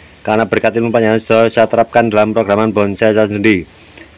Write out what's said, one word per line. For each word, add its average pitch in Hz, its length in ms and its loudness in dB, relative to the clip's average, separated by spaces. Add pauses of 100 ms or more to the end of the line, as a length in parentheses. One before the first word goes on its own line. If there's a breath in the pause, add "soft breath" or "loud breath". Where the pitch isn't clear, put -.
(200 loud breath)
karena 107 240 0
berkat 110 320 -2
ilmu 117 160 -2
panjenengan 113 560 0
saya 113 160 2
terapkan 113 480 0
dalam 107 240 0
programan 107 400 0
bonsai 104 400 0
saya 107 80 2
sendiri. 101 400 -2 (540 loud breath)